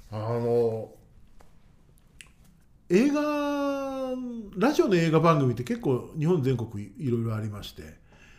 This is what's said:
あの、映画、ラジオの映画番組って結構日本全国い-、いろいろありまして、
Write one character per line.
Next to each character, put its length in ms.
あ 80
の、 500
映 220
画、 1040
ラ 160
ジ 100
オ 60
の 80
映 160
画 80
番 200
組 120
っ 40
て 100
結 160
構 360
日 80
本 160
全 140
国 260
い-、 160
い 140
ろ 80
い 60
ろ 100
あ 60
り 80
ま 120
し 120
て、 240